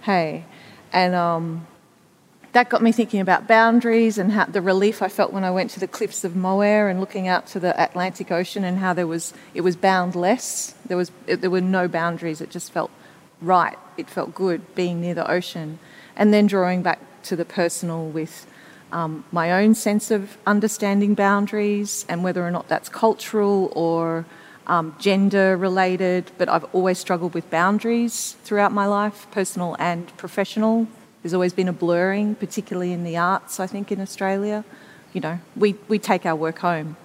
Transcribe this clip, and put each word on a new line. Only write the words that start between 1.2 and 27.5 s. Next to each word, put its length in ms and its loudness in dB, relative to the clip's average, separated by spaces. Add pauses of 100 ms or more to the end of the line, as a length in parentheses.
that 160 4
got 140 2
me 100 6
thinking 280 0
about 280 2
boundaries 680 4
and 120 2
how, 140 2
the 160 -2
relief 420 2
I 60 -2
felt 240 0
when 120 -4
I 60 0
went 220 -2
to 80 -12
the 80 -4
cliffs 360 -6
of 120 -4
Moher 520 2
and 120 0
looking 260 -4
out 220 0
to 100 -8
the 240 0
Atlantic 480 -4
Ocean 340 -2
and 140 -2
how 140 0
there 140 0
was, 260 -6 (220)
it 80 -6
was 140 2
boundless. 1000 0 (120)
There 100 -2
was, 140 -2 (160)
it, 140 0
there 100 0
were 120 2
no 260 2
boundaries. 520 -4
It 100 -12
just 200 -12
felt 200 -4 (500)
right. 380 2 (180)
It 140 -10
felt 240 -6
good 400 -4
being 260 -2
near 140 -4
the 160 -2
ocean. 480 -4 (380)
And 180 4
then 120 6
drawing 360 2
back 180 0 (240)
to 100 -4
the 120 -4
personal 600 -4
with, 400 -8 (460)
um, 400 -6
my 200 0
own 220 6
sense 360 0
of 260 -2 (100)
understanding 680 2
boundaries 960 0
and 120 -2
whether 240 -2
or 40 -4
not 180 -6
that's 220 -2
cultural 840 0
or, 520 -2 (400)
um, 320 0
gender 580 4
related, 840 0
but 100 0
I've 160 2 (100)
always 240 2
struggled 360 -4
with 160 -6